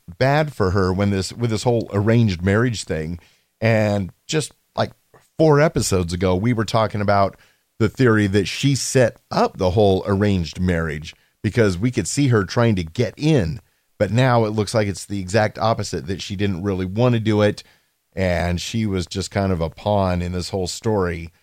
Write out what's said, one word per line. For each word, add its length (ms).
bad 360
for 180
her 200
when 180
this, 220
with 200
this 120
whole 300
arranged 480
marriage 420
thing. 360
And 500
just, 240
like, 160
four 240
episodes 500
ago, 240
we 160
were 140
talking 340
about 380
the 80
theory 400
that 200
she 280
set 460
up 260
the 140
whole 340
arranged 540
marriage 560
because 360
we 140
could 160
see 200
her 160
trying 320
to 80
get 320
in. 460
But 140
now 320
it 60
looks 240
like 160
it's 160
the 160
exact 360
opposite, 500
that 140
she 140
didn't 280
really 220
want 280
to 80
do 200
it. 220
And 460
she 260
was 200
just 260
kind 220
of 80
a 80
pawn 520
in 120
this 160
whole 180
story. 640